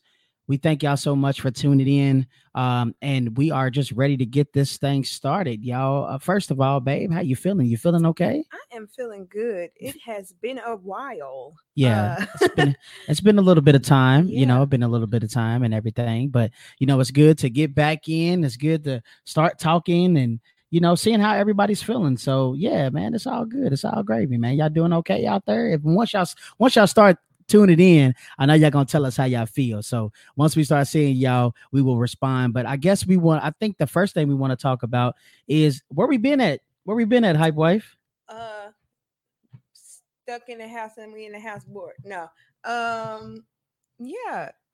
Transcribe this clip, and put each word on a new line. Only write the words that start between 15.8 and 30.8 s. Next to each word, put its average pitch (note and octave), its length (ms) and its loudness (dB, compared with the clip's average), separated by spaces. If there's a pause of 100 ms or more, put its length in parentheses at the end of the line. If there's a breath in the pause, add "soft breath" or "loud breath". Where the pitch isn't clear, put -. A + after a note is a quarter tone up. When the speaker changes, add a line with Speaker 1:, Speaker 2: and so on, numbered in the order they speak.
Speaker 1:
But, A#2+ 200 0 (300 soft breath)
you C3+ 80 0
know, C3+ 120 2
it's B2+ 120 0
good D3+ 260 6
to C3 140 -2
get C#3 240 -2
back D3+ 340 0
in. E3+ 340 0
It's A#2+ 140 -4
good D3+ 280 -2
to B2+ 180 -6 (220 soft breath)
start - 340 -2
talking E3+ 580 2
and, A#2 220 0 (320)
you E3 80 2
know, F3 160 4
seeing G#3+ 240 2
how G#3+ 140 2
everybody's G3+ 500 0
feeling. F3+ 340 -2
So, C3+ 360 -2
yeah, D3 360 -2
man, F#3 240 -4
it's A3+ 140 -6
all A#3 180 -6
good. A#3 280 -4
It's C#3+ 120 -4
all G#3+ 180 -4
gravy, G3 340 -2
man. A#2+ 180 -2
Y'all D#3 140 0
doing E3 240 0
okay F3+ 340 -2
out G3+ 180 -2
there? A3+ 240 -2
If D#3 120 -2
once F3 320 0
y'all G3 100 0
s-, - 120 -8 (240 loud breath)
once B3 160 4
y'all G#3+ 100 6
start G3+ 320 6 (300)
tuning F#3+ 320 8
in, D#3 340 8 (240 loud breath)
I C#3 80 0
know D3+ 80 6
y'all D3+ 160 6
gonna C#3 160 2
tell D3 220 0
us A#2+ 100 -6
how C#3+ 60 2
y'all A#2+ 240 -2
feel. A2+ 340 -4
So A2 300 -6 (240 soft breath)
once D3+ 200 2
we D#3+ 80 2
start C#3 240 2